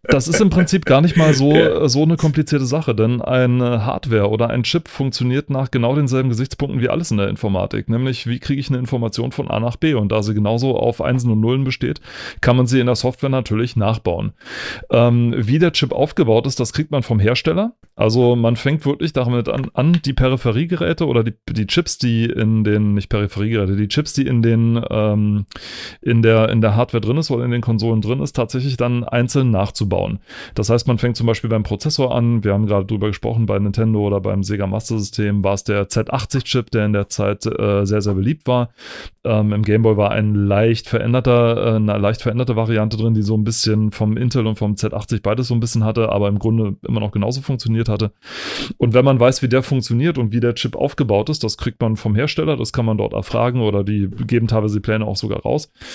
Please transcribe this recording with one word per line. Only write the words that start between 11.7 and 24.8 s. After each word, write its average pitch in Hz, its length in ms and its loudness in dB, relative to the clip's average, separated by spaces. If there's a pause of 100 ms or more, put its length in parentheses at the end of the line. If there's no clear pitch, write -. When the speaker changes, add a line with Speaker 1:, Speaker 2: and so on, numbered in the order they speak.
Speaker 1:
kann 123 160 4
man 127 120 4
sie 131 120 2
in 120 60 2
der 123 100 2
Software 127 340 -2
natürlich 123 460 -2
nachbauen. 107 580 -2 (580)
Ähm, 120 460 4
wie 123 220 0
der 170 140 2
Chip - 180 -2
aufgebaut 120 540 2
ist, 131 140 -4
das 117 120 -2
kriegt 151 200 -4
man 139 100 0
vom 113 180 0
Hersteller. 160 540 0 (220)
Also 120 400 4
man 117 220 2
fängt 151 280 -2
wirklich 151 260 -2
damit 120 380 -2
an, 131 240 -4
an 160 320 2
die - 80 -2
Peripheriegeräte 151 960 0
oder 117 160 2
die, 113 100 -2 (160)
die 107 160 -2
Chips, - 320 -2
die 117 280 0
in 110 380 0
den, 104 300 2
nicht 101 160 -2
Peripheriegeräte, 104 680 -2
die 104 120 0
Chips, - 260 -4
die 135 140 0
in 123 160 2
den, 117 360 2 (100)